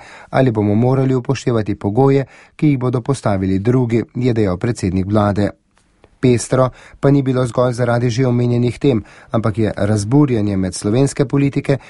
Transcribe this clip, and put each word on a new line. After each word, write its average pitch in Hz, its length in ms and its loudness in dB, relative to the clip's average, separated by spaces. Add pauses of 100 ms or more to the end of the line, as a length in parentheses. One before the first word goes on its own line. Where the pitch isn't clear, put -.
(300)
ali 131 200 2
bomo 104 240 0
morali 131 400 2
upoštevati 117 600 -2
pogoje, 135 500 2 (320)
ki 156 100 0
jih 139 120 2
bodo 123 220 -2
postavili 98 580 -2
drugi, 120 440 0 (120)
je 123 180 0
dejal 101 240 0
predsednik 95 500 -4
vlade. 104 440 0 (720)
Pestro 123 500 2 (300)
pa 139 100 2
ni 139 120 4
bilo 127 240 -2
zgolj 123 260 0
zaradi 120 380 0
že 127 160 0
omenjenih 120 520 0
tem, 123 240 2 (280)
ampak 113 280 -2
je 107 180 0
razburjenje 107 800 0
med 92 180 -2
slovenske 131 540 0
politike 139 480 0 (140)